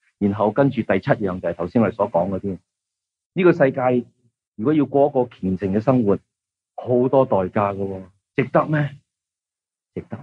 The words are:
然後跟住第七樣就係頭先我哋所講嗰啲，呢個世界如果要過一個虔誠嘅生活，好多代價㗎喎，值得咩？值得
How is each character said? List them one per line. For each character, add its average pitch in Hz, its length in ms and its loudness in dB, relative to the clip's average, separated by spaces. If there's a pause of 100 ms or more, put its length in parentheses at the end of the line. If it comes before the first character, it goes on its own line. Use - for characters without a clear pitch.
(200)
然 101 140 0
後 101 180 0
跟 139 200 2
住 - 60 -6
第 98 220 0
七 131 120 -2
樣 98 280 -2
就 87 100 -6
係 87 40 -4
頭 87 140 -6
先 120 120 0
我 107 80 4
哋 92 40 -2
所 101 180 -2
講 87 200 -2
嗰 95 100 -4
啲， 95 180 -8 (760)
呢 185 100 -2
個 175 100 6
世 143 180 2
界 127 380 0 (460)
如 107 80 -10
果 147 100 2
要 151 140 2
過 139 200 2
一 143 40 0
個 127 160 0
虔 92 280 -6
誠 95 220 -2
嘅 - 20 2
生 127 240 2
活， 98 140 2 (580)
好 123 320 0
多 131 160 4
代 117 140 0 (160)
價 101 220 -2
㗎 - 20 -10
喎， 95 260 -8 (320)
值 135 140 -2
得 151 160 2
咩？ 147 320 -4 (960)
值 - 160 -10
得 - 140 -14